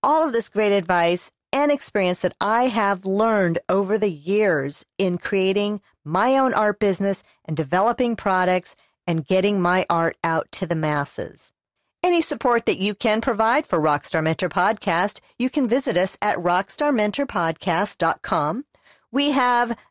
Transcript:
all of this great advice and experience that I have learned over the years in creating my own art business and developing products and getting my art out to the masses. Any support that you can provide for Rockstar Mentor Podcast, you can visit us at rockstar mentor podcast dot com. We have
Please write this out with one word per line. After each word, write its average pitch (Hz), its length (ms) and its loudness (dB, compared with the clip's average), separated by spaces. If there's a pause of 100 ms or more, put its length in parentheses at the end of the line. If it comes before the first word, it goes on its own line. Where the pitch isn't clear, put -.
all 311 220 4
of 269 80 -2
this 226 160 -4
great 208 220 0
advice 175 600 0 (220)
and 294 180 2
experience 190 500 -2
that 180 200 -2
I 226 260 2
have 202 380 0
learned 196 540 2 (100)
over 196 280 2
the 202 140 0
years 156 720 0 (140)
in 180 200 0
creating 202 600 0 (240)
my 208 340 2
own 262 160 2
art 208 260 2
business 196 440 0 (220)
and 160 100 -6
developing 202 600 0
products 185 600 0 (320)
and 165 180 -2
getting 190 360 2
my 180 280 2
art 165 340 0
out 165 300 -2
to - 120 -6
the 165 100 -2
masses. 151 760 -6 (500)
Any 349 200 2
support 240 420 0
that 190 140 0
you 202 160 -2
can 220 260 0
provide 226 460 0
for 170 120 0
Rockstar 156 440 0
Mentor 160 260 -2
Podcast, 190 680 0 (180)
you 254 140 -2
can 269 180 0
visit 247 280 0
us 185 220 -4
at 208 200 -2
rockstar 185 540 0
mentor 220 340 -2
podcast 170 720 -2
dot 165 240 -2
com. 170 420 -2 (460)
We 285 200 0
have 240 460 0 (140)